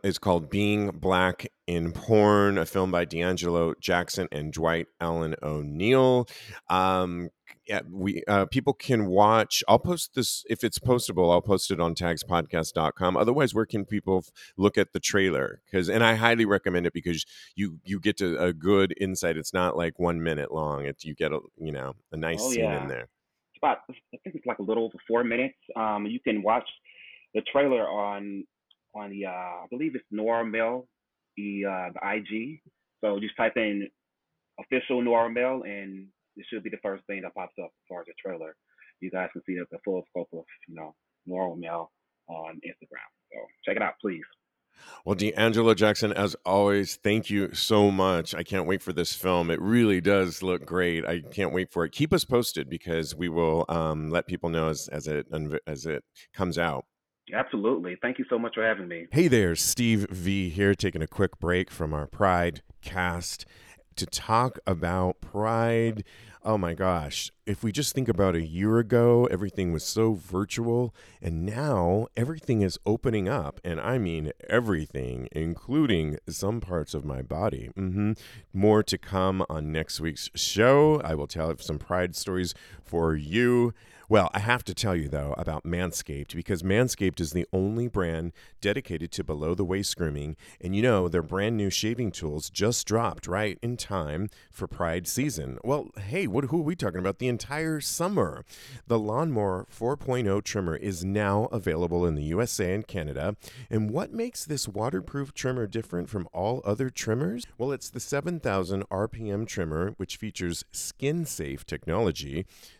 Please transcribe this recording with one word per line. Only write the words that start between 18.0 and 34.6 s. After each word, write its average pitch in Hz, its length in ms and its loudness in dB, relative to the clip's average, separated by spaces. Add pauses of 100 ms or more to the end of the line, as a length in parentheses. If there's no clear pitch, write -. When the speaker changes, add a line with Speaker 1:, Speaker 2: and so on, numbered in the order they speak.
Speaker 1:
to 85 240 0
a 87 120 2
good 92 460 4
insight. 90 380 0
It's - 160 -8
not, 90 220 2
like, 82 240 -2
one 85 240 2
minute 76 280 -2
long. 73 340 -2
It's, 71 200 -8
you 78 80 -8
get 76 180 -2
a, 76 100 -4 (160)
you 80 140 -8
know, 67 240 -8 (160)
a 80 60 -10
nice 82 240 -2
Speaker 2:
Oh, 127 80 -2
Speaker 1:
scene 117 160 0
in 107 60 0
Speaker 2:
yeah. 69 160 -4
Speaker 1:
there. 60 220 -8 (440)
Speaker 2:
It's - 60 -20
about, 139 200 0 (100)
I - 340 -20
think 190 120 -12
it's, - 120 -12
like, 117 120 -4
a 104 40 -6
little 110 220 0
over 110 120 -8 (100)
four 117 160 2
minutes. 123 340 -2 (180)
Um, 107 320 -2
you - 120 -6
can 107 220 -2
watch 110 260 2 (640)
the 107 80 0 (100)
trailer 139 300 4
on, 101 640 -4 (500)
on 104 140 -10
the, 196 160 -8
uh, 95 40 -4
I 92 400 -8
believe 135 260 -4
it's - 140 -10
Noir 113 360 0
Mel, 113 420 -2 (480)
the, 101 300 -4
uh, 92 280 -4
the - 120 -8
I 101 140 -2
G. 113 420 -8 (420)
So 104 160 0
just 104 160 -8
type 113 220 0
in 104 320 -2 (680)
official 127 440 -2